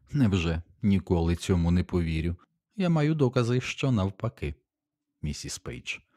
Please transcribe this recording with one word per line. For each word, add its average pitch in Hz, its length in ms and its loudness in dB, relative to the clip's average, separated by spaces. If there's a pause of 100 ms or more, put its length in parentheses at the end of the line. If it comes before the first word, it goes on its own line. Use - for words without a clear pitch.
(120)
Невже? 92 500 2 (200)
Ніколи 90 540 2
цьому 85 340 2
не 90 140 2
повірю. 85 520 -2 (400)
Я 185 120 0
маю 156 260 2
докази, 123 460 2
що - 320 -4
навпаки. 98 600 -2 (680)
Місіс 71 360 -8
Пейдж. - 400 -12 (180)